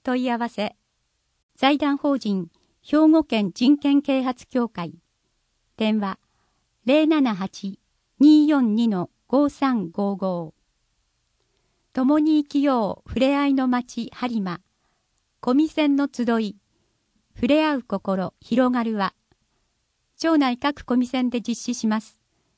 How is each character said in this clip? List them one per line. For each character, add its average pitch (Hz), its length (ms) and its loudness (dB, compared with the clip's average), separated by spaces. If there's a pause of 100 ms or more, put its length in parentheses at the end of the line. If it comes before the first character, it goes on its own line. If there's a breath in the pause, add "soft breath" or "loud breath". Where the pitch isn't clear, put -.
問 254 180 -2
い 254 80 -4
合 233 80 -4
わ 233 100 -6
せ。 208 280 -8 (800)
財 277 200 2
団 285 200 0
法 277 220 0
人、 190 340 -4 (280)
兵 - 180 0 (120)
庫 320 140 4
県 208 280 -2
人 285 240 4
権 285 240 2
啓 269 220 -2
発 254 240 -6
協 240 220 -4
会。 170 260 -8 (840)
電 220 220 0
話、 196 220 -6 (640)
零 302 240 4
七 277 260 2
八 190 460 -8 (400)
二 302 260 8
四 254 300 2
二 233 100 2
の 190 240 -2 (160)
五 285 220 2
三 240 420 -2
五 202 240 -4
五。 180 400 -6 (1400)
共 269 280 2
に 302 240 2
生 - 40 -20
き 285 140 -2
よ 247 420 -2
う、 - 60 -18
ふ - 80 -6
れ 262 180 2
あ 285 100 0
い 277 80 2
の 262 120 0
街、 247 480 -4
播 240 260 -6
磨。 180 200 -8 (800)
小 247 140 -2
見 302 140 2
線 294 280 0
の 285 160 0
集 233 280 -2
い。 208 160 -8 (800)
ふ 240 140 -4
れ 302 180 4
あ 302 80 -2
う 254 80 -6
心、 190 580 -6
広 247 320 0
が 240 120 -2
る 226 100 -6
輪。 196 200 -4 (1000)
町 320 220 0
内 254 200 0
各 285 260 -6
小 240 120 -2
見 247 120 0
線 254 200 -2
で 240 120 -4
実 233 160 -6
施 - 180 -8
し 226 140 -4
ま 214 120 -2
す。 - 200 -20 (380)